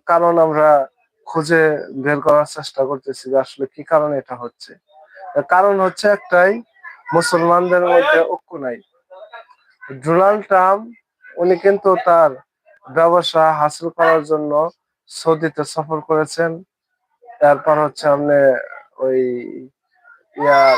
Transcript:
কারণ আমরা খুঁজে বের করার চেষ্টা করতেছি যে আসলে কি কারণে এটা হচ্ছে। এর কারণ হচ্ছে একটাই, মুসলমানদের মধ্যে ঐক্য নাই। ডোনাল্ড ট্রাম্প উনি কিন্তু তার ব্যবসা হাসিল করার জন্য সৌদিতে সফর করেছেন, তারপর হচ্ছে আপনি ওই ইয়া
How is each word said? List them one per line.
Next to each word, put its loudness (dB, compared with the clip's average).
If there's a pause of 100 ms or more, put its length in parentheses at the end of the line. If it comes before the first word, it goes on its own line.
কারণ 2 (120)
আমরা 2 (580)
খুঁজে 0 (400)
বের -2
করার 2
চেষ্টা -8
করতেছি -8
যে 0
আসলে -6
কি -12
কারণে -2
এটা -10
হচ্ছে। -16 (640)
এর -2
কারণ 2
হচ্ছে -2 (120)
একটাই, 2 (640)
মুসলমানদের 2 (100)
মধ্যে 2 (140)
ঐক্য -12 (140)
নাই। -8 (1300)
ডোনাল্ড 0
ট্রাম্প 2 (540)
উনি 0
কিন্তু 2 (160)
তার 4 (600)
ব্যবসা 2 (100)
হাসিল -4
করার 0
জন্য -4 (560)
সৌদিতে -4
সফর -8
করেছেন, -2 (880)
তারপর 2 (100)
হচ্ছে -6 (100)
আপনি 0 (680)
ওই 0 (1160)
ইয়া 2 (160)